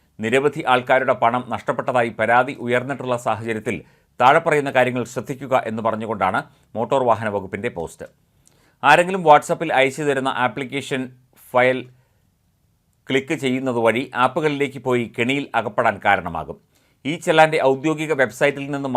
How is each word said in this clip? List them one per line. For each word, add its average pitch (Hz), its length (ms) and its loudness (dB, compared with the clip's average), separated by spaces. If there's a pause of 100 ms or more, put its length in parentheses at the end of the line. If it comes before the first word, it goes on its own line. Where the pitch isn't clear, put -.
(200)
നിരവധി 135 420 0 (100)
ആൾക്കാരുടെ 127 500 2
പണം 123 300 0
നഷ്ടപ്പെട്ടതായി 120 640 -2
പരാതി 120 360 2 (100)
ഉയർന്നിട്ടുള്ള 123 600 -4
സാഹചര്യത്തിൽ 110 520 -4 (440)
താഴെ 135 260 6
പറയുന്ന 147 300 0
കാര്യങ്ങൾ 123 360 2
ശ്രദ്ധിക്കുക 131 580 -4
എന്ന് 110 160 -6
പറഞ്ഞുകൊണ്ടാണ് 107 540 -2 (360)
മോട്ടോർ 120 320 -2
വാഹന 110 280 2
വകുപ്പിൻ്റെ 98 400 -6
പോസ്റ്റ്. - 300 -10 (800)
ആരെങ്കിലും 180 440 4
WhatsApp-ൽ 156 500 4
അയച്ചു 135 300 2
തരുന്ന 135 240 0 (140)
ആപ്ലിക്കേഷൻ 131 560 -6 (520)
ഫയൽ 127 260 2 (1300)
ക്ലിക്ക് 135 340 -2
ചെയ്യുന്നത് 131 420 -2
വഴി 113 180 2 (200)
ആപ്പുകളിലേക്ക് 139 640 0
പോയി 123 180 0 (100)
കെണിയിൽ 135 320 -2 (120)
അകപ്പെടാൻ 110 360 -2 (100)
കാരണമാകും. 85 540 0 (460)
ഈ 147 100 -6 (100)
ചെല്ലാൻ്റെ 156 440 4
ഔദ്യോഗിക 151 520 0
വെബ്സൈറ്റിൽ 139 540 -2
നിന്ന് 139 220 -6